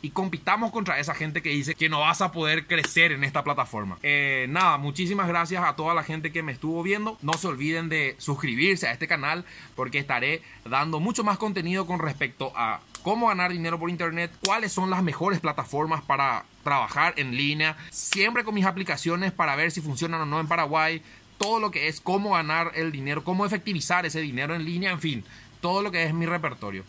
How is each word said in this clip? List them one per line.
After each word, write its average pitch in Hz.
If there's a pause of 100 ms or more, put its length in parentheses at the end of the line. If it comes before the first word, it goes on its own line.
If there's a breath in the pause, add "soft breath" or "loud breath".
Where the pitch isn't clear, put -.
y 147
compitamos 190
contra 180
esa 147
gente 156
que 156
dice 147
que 160
no 156
vas 156
a 180
poder 160
crecer 165
en 139
esta 143
plataforma. 113
Eh, 143
nada, 170
muchísimas 175
gracias 175
a 151
toda 160
la 165
gente 156
que 160
me 151
estuvo 160
viendo. 208
No 147
se 160
olviden 160
de 151
suscribirse 147
a 117
este 156
canal 160 (280 loud breath)
porque 131
estaré 139 (240 loud breath)
dando 147
mucho 220
más 202
contenido 185
con 175
respecto 139
a 113 (200)
cómo 226
ganar 180
dinero 170
por 170
internet, 170 (140)
cuáles 208
son 190
las 185
mejores 170
plataformas 151
para 139 (180)
trabajar 143
en 131
línea, 151 (100)
siempre 226
con 214
mis 196
aplicaciones 180
para 151
ver 160
si 165
funcionan 160
o 156
no 147
en 160
Paraguay, 160 (380 loud breath)
todo 220
lo 208
que 151
es 156
cómo 202
ganar 165
el 160
dinero, 143
cómo 185
efectivizar 180
ese 160
dinero 147
en 160
línea, 180
en 170
fin, 135 (380 loud breath)
todo 180
lo 208
que 170
es 156
mi 165
repertorio. 123